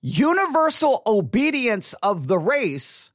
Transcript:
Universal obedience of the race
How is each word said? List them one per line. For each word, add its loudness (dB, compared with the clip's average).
Universal 2
obedience 0
of 0
the 2
race -4